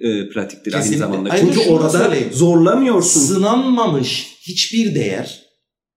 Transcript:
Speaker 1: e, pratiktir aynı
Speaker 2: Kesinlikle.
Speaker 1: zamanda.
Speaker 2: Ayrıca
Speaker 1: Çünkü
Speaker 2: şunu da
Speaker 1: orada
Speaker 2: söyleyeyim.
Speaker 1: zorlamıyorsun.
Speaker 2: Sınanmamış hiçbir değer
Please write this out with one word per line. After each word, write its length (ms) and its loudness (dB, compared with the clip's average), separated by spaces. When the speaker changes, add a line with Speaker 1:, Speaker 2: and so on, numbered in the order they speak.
Speaker 1:
e, 280 -4
pratiktir 440 -10
aynı 100 -2
Speaker 2:
Kesinlikle. 240 -2
Speaker 1:
zamanda. 240 -4
Speaker 2:
Ayrıca 220 2
Speaker 1:
Çünkü 120 2
Speaker 2:
şunu 140 4
da 40 -2
Speaker 1:
orada 80 0
Speaker 2:
söyleyeyim. 420 0
Speaker 1:
zorlamıyorsun. 880 2
Speaker 2:
Sınanmamış 1200 0
hiçbir 540 -4
değer 480 -6